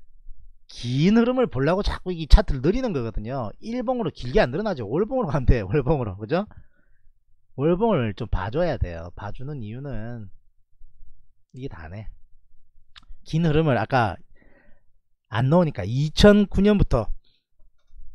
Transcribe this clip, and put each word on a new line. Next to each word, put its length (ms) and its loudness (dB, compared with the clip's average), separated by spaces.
긴 500 2
흐름을 300 2
보려고 360 0
자꾸 300 -2
이 140 -6
차트를 360 6
느리는 300 0
거거든요. 580 -4
일봉으로 500 -4
길게 300 -2
안 100 2
늘어나죠. 380 -4
월봉으로 400 -2
가면 180 0
돼요. 200 4
월봉으로. 520 0
그죠? 280 -4
월봉을 580 0
좀 140 -8
봐줘야 480 -2
돼요. 400 -6
봐주는 460 -8
이유는 640 -8
이게 160 -12
다네. 400 -12
긴 220 0
흐름을 320 4
아까 380 2
안 220 0
넣으니까 340 2
이천구 800 6
년부터 460 4